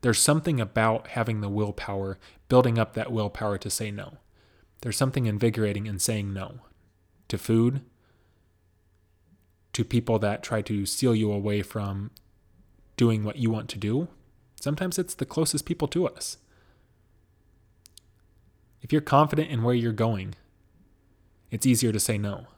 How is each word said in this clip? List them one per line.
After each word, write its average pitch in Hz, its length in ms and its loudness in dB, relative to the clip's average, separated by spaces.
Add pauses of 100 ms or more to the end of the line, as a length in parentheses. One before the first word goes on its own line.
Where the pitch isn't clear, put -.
There's 117 180 2
something 156 400 2
about 113 500 0
having 113 340 -2
the 101 80 -4
willpower, 101 680 -4 (300)
building 127 300 6
up 110 160 0
that 110 180 -4
willpower 104 460 -2
to 104 100 -8
say 107 220 -4
no. 98 260 -12 (640)
There's 113 160 -4
something 135 300 0
invigorating 104 580 0
in 104 140 -6
saying 101 340 -2
no 98 280 -8 (680)
to - 80 -4
food, 117 460 2 (1900)
to 110 100 -2
people 117 360 0
that 104 220 -2
try 110 200 -4
to 101 240 -4
seal 120 280 2
you 107 160 2
away 104 300 0
from 98 500 -6 (840)
doing 110 280 4
what 107 120 -6
you 117 140 0
want 110 180 -4
to - 100 -10
do. 117 300 -2 (520)
Sometimes 170 380 -2
it's 180 160 -4
the - 120 -6
closest - 400 -2
people 160 220 -2
to 175 200 0
us. - 300 -10 (2500)
If - 120 -4
you're 151 100 4
confident 151 480 4
in 123 120 0
where 120 120 4
you're 117 180 2
going, 104 440 -2 (1120)
it's 117 160 -2
easier 120 260 4
to 104 80 0
say 110 160 0
no. 101 300 -6 (120)